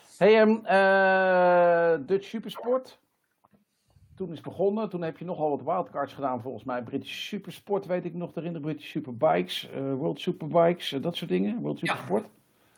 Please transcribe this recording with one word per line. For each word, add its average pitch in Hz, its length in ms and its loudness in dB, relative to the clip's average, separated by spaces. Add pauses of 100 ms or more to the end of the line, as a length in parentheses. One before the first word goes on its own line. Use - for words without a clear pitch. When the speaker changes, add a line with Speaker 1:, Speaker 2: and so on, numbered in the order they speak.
(180)
Speaker 1:
Hey, 214 220 8
ehm, 220 100 6 (140)
eh, 180 1400 4
Dutch 196 220 0
Supersport. 240 680 -6 (1160)
Toen 180 160 -8
is 151 80 -14
begonnen, 196 480 -2
toen 175 140 -8
heb 160 160 -8
je 165 60 -12
nogal 156 260 -2
wat 127 120 -2
wildcards 151 500 -4
gedaan 127 300 -4
volgens 117 220 -10
mij. 123 180 -6
British - 460 -8
Supersport 196 580 -6
weet 175 180 -2
ik 170 100 -8
nog 175 180 -8
te - 60 -10
herinneren, 160 300 -6
British 151 220 -8
Superbikes, 156 800 -2
eh, 135 240 -4
World 160 260 -4
Superbikes, 170 720 0
eh, 139 100 -4
dat 170 140 -4
soort 170 140 -8
dingen, 202 300 0
World 147 200 -6
Speaker 2:
Ja. 170 60 -6
Speaker 1:
Supersport. 165 400 -4 (520)